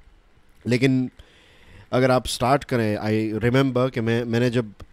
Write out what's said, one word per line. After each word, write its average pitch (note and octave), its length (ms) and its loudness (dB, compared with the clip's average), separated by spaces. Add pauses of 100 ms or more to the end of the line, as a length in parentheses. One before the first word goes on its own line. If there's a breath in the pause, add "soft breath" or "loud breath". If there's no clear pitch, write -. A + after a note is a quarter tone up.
(680)
लेकिन B2+ 440 0 (800 soft breath)
अगर B2+ 180 2
आप B2+ 160 0
स्टार्ट C3+ 380 0
करें, A2 340 0
I A2 460 -2
remember B2+ 460 2
कि B2+ 100 -6
मैं, A#2 240 0
मैंने A#2+ 260 0
जब A2 240 -2 (180)